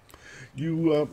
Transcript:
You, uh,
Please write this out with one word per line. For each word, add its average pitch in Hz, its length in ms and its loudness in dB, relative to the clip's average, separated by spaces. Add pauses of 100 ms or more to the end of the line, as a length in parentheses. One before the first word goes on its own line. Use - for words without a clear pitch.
(540)
You, 160 380 0
uh, 147 200 4